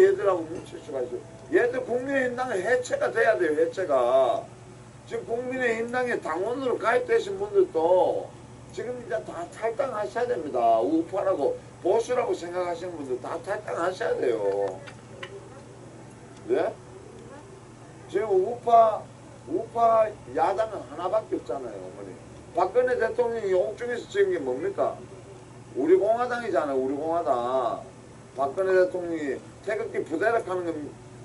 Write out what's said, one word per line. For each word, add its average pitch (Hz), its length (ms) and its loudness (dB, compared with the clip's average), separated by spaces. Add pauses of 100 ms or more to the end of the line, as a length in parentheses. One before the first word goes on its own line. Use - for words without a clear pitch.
얘들하고 190 360 2
뭉칠 - 360 -10
수가 135 220 -6
있어요? 120 180 -4 (340)
얘들 240 320 2
국민의힘당은 254 760 -2
해체가 247 500 0
돼야 226 260 4
돼요, 156 220 2
해체가. 131 840 2 (640)
지금 - 180 -8
국민의힘당에 240 960 -2
당원으로 233 580 -2
가입되신 226 580 2
분들도 196 920 4 (440)
지금 427 320 -6
이제 220 200 -4
다 - 280 -8
탈당하셔야 226 760 -2
됩니다. 123 520 4
우파라고, 160 800 2 (260)
보수라고 226 500 2
생각하시는 175 640 -4
분들 127 240 -6
다 143 220 -6
탈당하셔야 185 720 -2
돼요. 101 640 0 (1700)
예? 160 240 0 (1400)
지금 202 180 0 (200)
우파, 233 540 6 (460)
우파 226 600 4 (280)
야당은 190 440 0 (100)
하나밖에 180 480 -2
없잖아요, 139 300 -6
어머니. 95 480 -12 (400)
박근혜 233 420 2
대통령이 226 560 0
옥중에서 233 560 -2
찍은 196 220 4
게 170 80 0
뭡니까? 139 580 -2 (800)
우리 185 200 6
공화당이잖아요, 220 840 0
우리 131 180 0
공화당. 131 840 0 (540)
박근혜 139 380 0 (120)
대통령이 170 520 -4 (280)
태극기 - 380 -4
부대락 233 460 0
하는 180 160 -2
건 151 240 -4 (360)